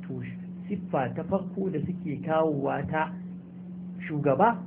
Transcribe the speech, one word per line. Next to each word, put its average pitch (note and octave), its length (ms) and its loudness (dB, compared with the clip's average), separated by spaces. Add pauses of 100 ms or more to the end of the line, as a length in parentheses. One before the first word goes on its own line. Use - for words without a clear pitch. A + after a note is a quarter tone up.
to C3 160 -6 (480)
siffa C#3+ 460 0
ta E3 80 -4
farko F#3+ 480 0
da D#3 100 0
suke D#3 420 -2
kawowa D3 680 2
ta D#3 200 2 (960)
shugaba D3 600 4